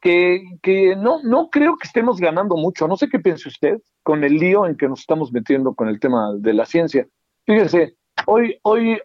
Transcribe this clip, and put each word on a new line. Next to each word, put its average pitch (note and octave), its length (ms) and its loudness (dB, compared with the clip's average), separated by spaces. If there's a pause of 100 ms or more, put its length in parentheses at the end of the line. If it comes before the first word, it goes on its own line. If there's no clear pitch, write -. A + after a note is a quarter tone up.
que, F3+ 420 2 (180)
que F#3+ 360 2
no, C#4 260 -2
no C4+ 260 0
creo D4+ 280 2
que - 100 -16
estemos A#3 320 -2
ganando F3 380 0
mucho. D#3+ 320 -2
No F#3+ 80 -2
sé D4 100 -2
qué A3 120 -2
piense E3 280 -2
usted D3+ 320 -2 (240)
con D3+ 220 0
el C#3+ 80 2
lío F#3 320 2
en D#3+ 100 -4
que C3+ 140 -2
nos C3 100 -10
estamos D#3 320 -4
metiendo C3 420 -2
con - 140 -4
el G#2+ 140 -6
tema A2+ 340 0
de G#2+ 180 0
la A2+ 120 2
ciencia. D#3+ 420 -2 (380)
Fíjese, F3 500 2 (300)
hoy, A3+ 380 0
hoy, A3+ 420 0